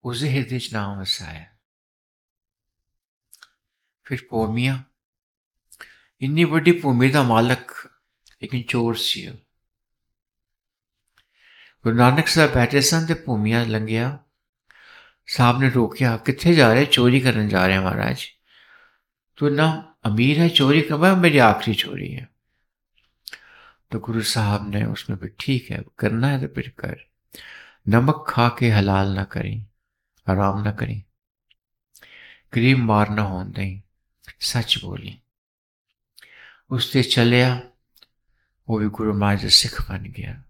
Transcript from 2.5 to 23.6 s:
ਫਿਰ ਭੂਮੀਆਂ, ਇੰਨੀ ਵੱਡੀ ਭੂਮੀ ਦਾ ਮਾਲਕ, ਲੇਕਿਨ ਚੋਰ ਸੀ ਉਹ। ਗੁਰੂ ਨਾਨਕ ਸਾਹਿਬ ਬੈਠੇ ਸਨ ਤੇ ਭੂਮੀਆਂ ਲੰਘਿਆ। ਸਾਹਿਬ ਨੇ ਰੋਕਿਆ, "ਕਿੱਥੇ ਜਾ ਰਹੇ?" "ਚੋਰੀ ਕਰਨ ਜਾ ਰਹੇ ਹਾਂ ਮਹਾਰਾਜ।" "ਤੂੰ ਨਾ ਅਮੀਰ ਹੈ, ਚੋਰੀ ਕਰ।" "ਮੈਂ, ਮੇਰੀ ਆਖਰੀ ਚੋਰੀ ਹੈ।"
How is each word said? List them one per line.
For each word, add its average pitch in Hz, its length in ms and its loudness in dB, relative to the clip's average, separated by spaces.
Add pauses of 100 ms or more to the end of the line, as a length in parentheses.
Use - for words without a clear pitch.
ਫਿਰ 127 140 -8 (120)
ਭੂਮੀਆਂ, 120 520 -2 (1400)
ਇੰਨੀ 151 240 2
ਵੱਡੀ 160 280 4
ਭੂਮੀ 135 380 2
ਦਾ 143 120 2
ਮਾਲਕ, 120 680 0 (520)
ਲੇਕਿਨ 123 200 -6
ਚੋਰ 117 320 -2
ਸੀ - 340 -6
ਉਹ। - 80 -16 (2500)
ਗੁਰੂ 113 120 0
ਨਾਨਕ 127 320 4
ਸਾਹਿਬ 147 260 2
ਬੈਠੇ 131 260 2
ਸਨ 160 260 0
ਤੇ 165 80 -2
ਭੂਮੀਆਂ 113 520 -2
ਲੰਘਿਆ। 110 520 -4 (1080)
ਸਾਹਿਬ 120 320 2
ਨੇ 131 120 2
ਰੋਕਿਆ, 117 460 0
"ਕਿੱਥੇ 160 380 0
ਜਾ 123 180 6
ਰਹੇ?" 131 120 4
"ਚੋਰੀ 123 360 4
ਕਰਨ 107 280 0
ਜਾ 92 180 2
ਰਹੇ 95 80 4
ਹਾਂ 95 80 0
ਮਹਾਰਾਜ।" 107 420 -2 (1120)
"ਤੂੰ 143 180 0
ਨਾ 156 400 0 (120)
ਅਮੀਰ 120 320 2
ਹੈ, 170 100 4
ਚੋਰੀ 147 340 4
ਕਰ।" 151 140 -4
"ਮੈਂ, 185 200 4
ਮੇਰੀ 165 220 6
ਆਖਰੀ 110 360 4
ਚੋਰੀ 95 420 -8
ਹੈ।" 127 120 -16 (1600)